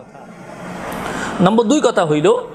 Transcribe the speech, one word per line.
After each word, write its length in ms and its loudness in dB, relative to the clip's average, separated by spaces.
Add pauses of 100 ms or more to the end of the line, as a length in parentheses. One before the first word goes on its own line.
(1400)
নম্বর 220 4
দুই 200 2
কথা 220 2
হইল, 280 4 (220)